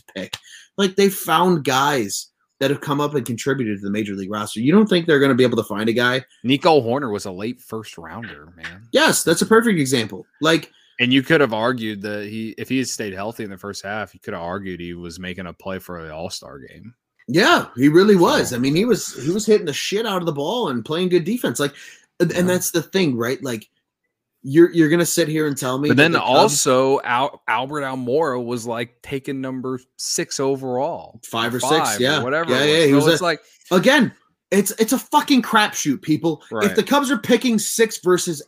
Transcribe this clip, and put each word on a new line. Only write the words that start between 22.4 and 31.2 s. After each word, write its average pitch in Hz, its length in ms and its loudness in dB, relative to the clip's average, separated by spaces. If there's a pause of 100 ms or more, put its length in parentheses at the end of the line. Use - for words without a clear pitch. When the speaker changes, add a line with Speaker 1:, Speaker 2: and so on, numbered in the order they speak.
Speaker 2:
Yeah. 180 80 2
Speaker 1:
that's 180 160 -4
the 170 100 0
thing, 160 360 0
right? 117 260 -4
Like, 120 260 -8 (720)
you're, 165 280 6
you're 165 180 4
gonna 170 160 2
sit 165 220 0
here 156 180 0
and 139 120 -2
tell 131 200 -2
me 147 120 0
Speaker 2:
But 139 80 4
Speaker 1:
that 143 60 8
Speaker 2:
then 165 100 4
Speaker 1:
the 156 60 0
Cubs 104 100 -2 (360)
Speaker 2:
also, 135 360 4
Al-, 123 460 -2
Albert 135 340 -2
Almora 131 600 -2
was, 120 220 -6
like, 120 360 -8
taken 135 400 -8
number 131 380 -8 (180)
six - 420 -6
overall. 139 840 -4